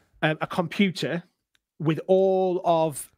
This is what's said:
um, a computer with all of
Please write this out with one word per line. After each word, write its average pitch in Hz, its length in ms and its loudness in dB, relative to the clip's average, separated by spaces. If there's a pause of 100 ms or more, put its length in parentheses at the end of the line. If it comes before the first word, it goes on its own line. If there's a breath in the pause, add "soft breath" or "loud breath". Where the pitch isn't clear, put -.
(220 loud breath)
um, 156 180 2
a 160 60 -4
computer 170 760 -2 (560)
with 156 260 -2
all 190 580 2
of 160 540 0